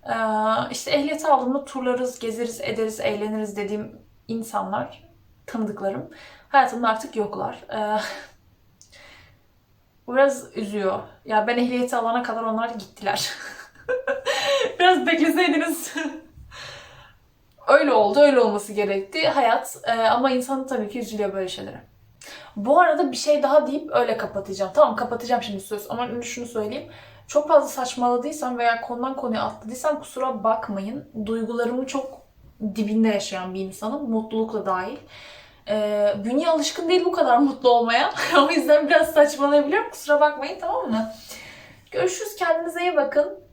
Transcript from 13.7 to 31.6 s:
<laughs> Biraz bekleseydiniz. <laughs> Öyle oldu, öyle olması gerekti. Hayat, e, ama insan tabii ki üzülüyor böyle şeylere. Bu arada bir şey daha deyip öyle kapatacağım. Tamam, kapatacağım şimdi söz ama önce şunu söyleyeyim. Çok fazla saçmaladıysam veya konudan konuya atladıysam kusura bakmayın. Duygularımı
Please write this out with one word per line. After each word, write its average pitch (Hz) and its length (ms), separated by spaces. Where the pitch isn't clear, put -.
<laughs> 554 760
Biraz 359 280
bekleseydiniz. 330 920
<laughs> - 1700
Öyle 285 240
oldu, 220 280
öyle 277 200
olması 208 320
gerekti. 196 560
Hayat, 240 560
e, 233 80
ama 233 380
insan 262 360
tabii 220 220
ki 240 120
üzülüyor 208 320
böyle 190 160
şeylere. - 320
Bu 254 240
arada 302 320
bir 247 40
şey 294 260
daha 294 240
deyip 269 260
öyle 233 240
kapatacağım. 196 580
Tamam, 269 220
kapatacağım 233 460
şimdi 202 180
söz - 300
ama 240 180
önce 233 200
şunu 240 180
söyleyeyim. 220 440
Çok 294 220
fazla 285 200
saçmaladıysam 247 880
veya 233 220
konudan 254 360
konuya 226 260
atladıysam 247 580
kusura 254 440
bakmayın. 220 640
Duygularımı 233 600